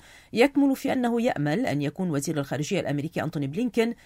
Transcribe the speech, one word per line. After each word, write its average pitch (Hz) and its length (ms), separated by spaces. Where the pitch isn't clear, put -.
يكمن 277 420
في - 180
أنه 240 300
يأمل 170 440
أن 143 160
يكون 165 280
وزير 151 280
الخارجية 143 420
الأمريكي - 420
أنتوني 147 240
بلينكين 226 480